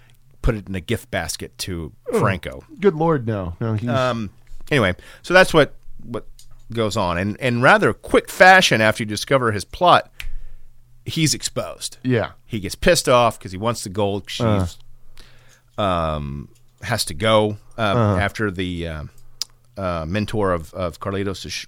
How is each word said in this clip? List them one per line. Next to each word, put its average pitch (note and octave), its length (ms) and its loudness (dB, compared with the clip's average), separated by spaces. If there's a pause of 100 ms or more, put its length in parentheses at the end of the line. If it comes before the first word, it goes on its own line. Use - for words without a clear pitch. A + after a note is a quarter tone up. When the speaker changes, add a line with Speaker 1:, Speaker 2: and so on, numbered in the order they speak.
(420)
Speaker 1:
put B2 140 2
it G2+ 120 -10
in F#2+ 60 -8
a F#2 60 -4
gift - 300 -6
basket - 480 -8
to E2+ 340 -8 (200)
Speaker 2:
Oh, A#3 80 2
Speaker 1:
Franco. F#2 420 -2 (180)
Speaker 2:
good F#3 140 4
Lord, D#3 320 0
no. F#2+ 340 -4
No, A2+ 140 -2
he's G#2+ 140 -4
Speaker 1:
Um, B2 420 -2 (400)
anyway, G#2+ 240 2 (280)
so - 100 -4
that's F#3 220 6
what, C#3+ 200 4 (280)
what A#2 240 -10 (460)
goes A2 240 -2
on. F2 220 0
And, G2 220 -4
and A#2+ 220 0
rather E3 320 6
quick - 340 0
fashion, F#3 520 8
after A2 240 2
you - 20 -10
discover A2+ 460 0
his G#2 120 -4
plot, - 460 4 (960)
he's D#3 280 0
exposed. - 680 -8
Speaker 2:
Yeah. A#2 300 0 (140)
Speaker 1:
He A2+ 140 -6
gets F#2 140 -8
pissed - 340 2
off A#2+ 320 4
'cause F#2 120 -14
he F#2 60 -10
wants A2 260 -4
the G#2 60 -10
gold. G2+ 380 -2
She's, - 160 -4
Speaker 2:
Uh. G2+ 220 2 (1120)
Speaker 1:
um, D#2 720 -4 (340)
has G#2+ 240 -4
to F#2 80 -10
go, G#2+ 440 2 (180)
um, G#2+ 200 0
Speaker 2:
Uh-huh. G#2 240 2
Speaker 1:
after G2+ 300 -2
the, F2+ 380 -6
uh, D#2 160 -8 (720)
uh, F2 300 -4
mentor G2+ 460 -2
of, E2 220 -6
of F2 260 -6
Carlitos G2 460 -6
is D2+ 60 -10
sh-, - 160 -10